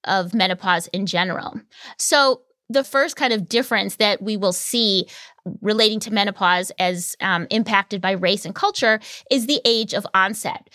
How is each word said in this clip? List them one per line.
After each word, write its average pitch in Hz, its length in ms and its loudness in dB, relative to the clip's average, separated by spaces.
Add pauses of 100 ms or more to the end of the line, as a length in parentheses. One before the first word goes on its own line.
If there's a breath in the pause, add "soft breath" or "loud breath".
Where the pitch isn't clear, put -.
of 185 300 -2
menopause 185 540 0
in 196 180 -4
general. 180 560 -4 (380 loud breath)
So 269 420 2 (300)
the 269 120 2
first 277 320 0
kind 254 180 0
of 202 160 -2
difference 208 460 0
that 208 260 2
we 214 160 -4
will 185 160 0
see 196 540 0 (540 loud breath)
relating 214 380 2
to 220 140 -6
menopause 190 640 0
as, 180 420 -2
um, 175 300 0
impacted 208 500 0
by 190 120 0
race 190 340 0
and 185 80 -8
culture 240 460 0 (320 loud breath)
is 247 160 2
the 294 180 0
age 233 300 2
of 208 180 -4
onset. - 600 -2